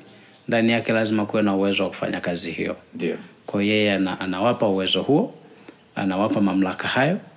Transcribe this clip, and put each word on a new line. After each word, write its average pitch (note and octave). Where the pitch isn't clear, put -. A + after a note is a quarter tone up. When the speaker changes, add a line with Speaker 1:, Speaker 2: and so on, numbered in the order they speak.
Speaker 1:
ndani A2+
yake A#2
lazima A2
kuwe G#2+
na G2+
uwezo G2
wa F#2
kufanya F2+
kazi F2
hiyo. F2
Speaker 2:
Ndio. E2
Speaker 1:
Kwa G2+
hiyo G#2+
yeye G#2
ana-, F#2+
anawapa G2+
uwezo F#2+
huo, E3+
anawapa G2+
mamlaka F#2+
hayo C#3+